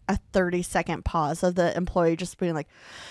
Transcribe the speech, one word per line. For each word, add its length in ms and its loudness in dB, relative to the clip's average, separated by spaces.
a 100 0
thirty-second 720 0
pause 400 -2
of 120 4
the 200 2
employee 400 2
just 220 -8
being 160 -2
like, 160 -6